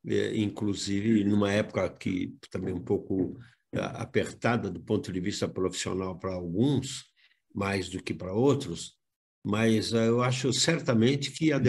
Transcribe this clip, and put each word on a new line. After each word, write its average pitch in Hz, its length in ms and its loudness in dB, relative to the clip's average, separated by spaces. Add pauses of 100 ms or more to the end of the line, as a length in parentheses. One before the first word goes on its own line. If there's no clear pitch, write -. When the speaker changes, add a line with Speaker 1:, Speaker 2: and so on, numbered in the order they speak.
Speaker 1:
eh, 104 300 0
inclusive 101 880 0
numa 101 260 4
época 98 400 0
que 90 460 -4 (140)
também 92 220 -6
um 90 120 -6
pouco, 95 520 0 (360)
eh, 95 80 -2
apertada 101 880 -2
do 87 100 -8
ponto 101 320 -2
de 92 80 -2
vista 98 280 -2
profissional 92 720 -4
para 95 160 -6
alguns, 95 720 0 (460)
mais 98 360 -2
do 90 140 -6
que - 120 -6
para 90 180 -8
outros, 113 640 0 (460)
mas, 110 500 2
eh, 113 160 2
eu 120 140 4
acho 127 300 0
certamente 135 800 2
que 156 200 2
a 139 60 2
Speaker 2:
Principalmente - 100 2